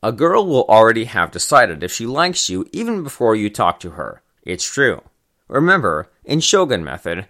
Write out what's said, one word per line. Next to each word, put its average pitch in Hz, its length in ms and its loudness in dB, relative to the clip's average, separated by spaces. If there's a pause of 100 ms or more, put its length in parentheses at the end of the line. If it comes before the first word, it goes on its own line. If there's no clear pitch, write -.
a 113 100 -2
girl 175 340 2
will 135 200 2
already 110 380 6
have 87 260 -2
decided 90 520 2
if 90 100 -6
she 117 140 -8
likes 170 420 -2
you - 240 -4
even 226 300 -6
before 117 340 0
you 104 140 -2
talk 95 300 -2
to 87 100 -14
her. 78 320 -12 (200)
It's 90 220 -8
true. 127 380 0 (440)
Remember, 135 640 0 (140)
in 151 160 -2
Shogun 156 420 2
method, 85 480 -8